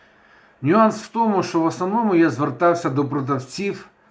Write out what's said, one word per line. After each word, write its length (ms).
Нюанс 400
в 40
тому, 360
що 160
в 60
основному 500
я 140
звертався 600
до 160
продавців 800